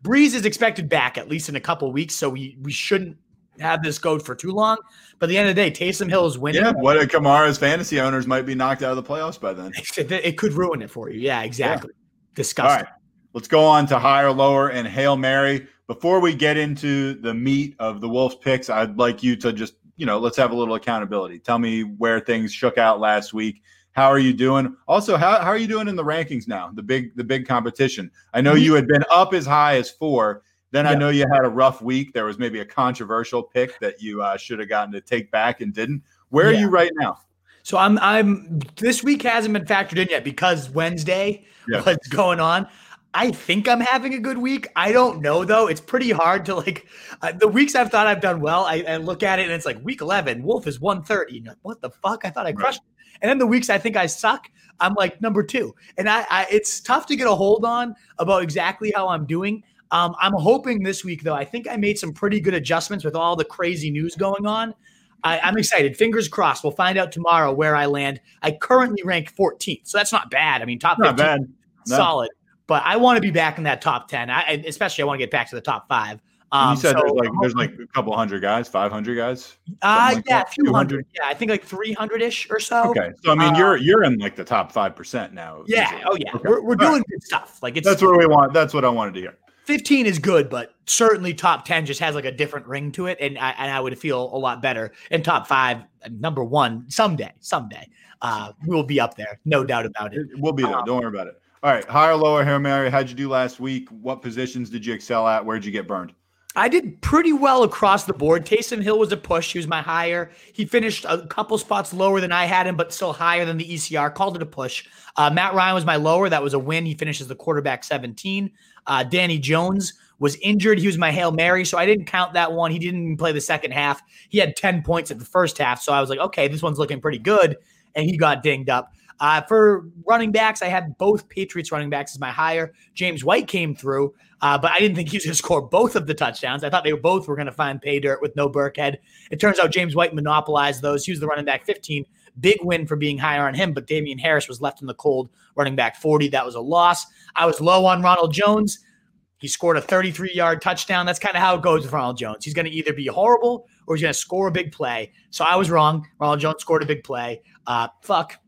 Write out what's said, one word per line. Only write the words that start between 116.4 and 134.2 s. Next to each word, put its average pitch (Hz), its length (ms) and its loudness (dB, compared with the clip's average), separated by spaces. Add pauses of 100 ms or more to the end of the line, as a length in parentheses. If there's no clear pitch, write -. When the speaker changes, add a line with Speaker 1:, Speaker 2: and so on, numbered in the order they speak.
Speaker 1:
was 139 120 -2
a 139 40 0
win. 160 280 -4
He 156 80 -4
finishes 151 340 -8
the 127 80 -12
quarterback 143 480 -4
seventeen. 175 640 -6 (360)
Uh, 131 180 0
Danny 175 340 0
Jones 175 540 0 (260)
was 143 180 0
injured. 208 420 2
He 170 80 0
was 185 100 0
my 165 160 2
Hail 170 180 0
Mary, 175 360 2
so 185 100 -2
I 170 80 2
didn't 202 220 2
count 180 260 -2
that 170 200 0
one. 165 200 0
He 165 60 -2
didn't 175 260 -4
even 160 140 -4
play 160 140 0
the 147 80 -2
second 147 320 -4
half. 143 300 -2 (280)
He 208 80 0
had 170 180 2
ten 180 260 0
points 165 280 -2
at 110 80 -10
the 120 80 -16
first 180 320 0
half, 123 240 -2
so 147 100 -2
I 139 80 4
was 135 80 0
like, 135 120 -4
"Okay, 165 280 0
this 151 140 -4
one's 151 160 -2
looking 143 220 -4
pretty 147 180 -4
good," 175 400 4 (360)
and 156 120 -2
he 180 100 -2
got 147 260 0
dinged 135 280 -2
up. 127 220 -2 (280)
Uh, 151 220 2
for 208 420 4 (220)
running 226 260 2
backs, 220 300 0
I 180 60 -2
had 175 280 -4
both 208 320 0
Patriots 190 420 -8
running 147 200 -6
backs 143 240 -6
as 135 60 -16
my 127 100 -6
higher. 160 420 -2 (220)
James 170 280 -4
White 196 260 0
came 165 260 -4
through, 139 400 -4 (260)